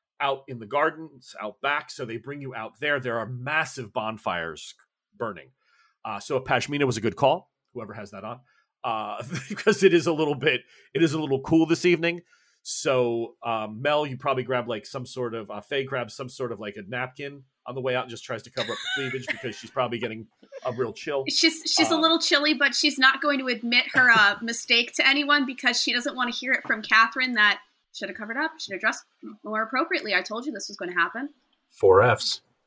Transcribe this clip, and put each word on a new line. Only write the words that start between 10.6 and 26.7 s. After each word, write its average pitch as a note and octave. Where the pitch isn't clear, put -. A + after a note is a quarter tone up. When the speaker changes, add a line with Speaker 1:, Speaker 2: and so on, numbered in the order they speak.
Speaker 1:
it D#3
is D3+
a D#3+
little C3+
cool D#3+
this D#3+
evening. E3+
So, A#2+
um, A2
Mel, D3
you C3+
probably C3
grab, A#2+
like, A2
some B2
sort A#2+
of, G#2+
uh, G#2
Faye C#3
grabs A#2+
some C3
sort B2
of, G2+
like, G#2
a G#2+
napkin C3
on B2
the C3+
way B2
out B2
and A#2+
just A#2
tries A2+
to -
cover A2+
up G#2+
the -
cleavage B2+
because -
she's A2
probably A#2+
getting A2
a B2+
real A#2
chill. C#3+
Speaker 2:
She's, -
she's -
a E4+
Speaker 1:
Um, D#4
Speaker 2:
little D#4+
chilly, D4+
but C4+
she's C#4+
not C4+
going C#4+
to C4
admit A#3+
her, B3
uh, G#3
Speaker 1:
<laughs> -
Speaker 2:
mistake A#3
to -
anyone C#4+
because B3+
she B3
doesn't A#3+
wanna A#3+
hear B3
it -
from G#3+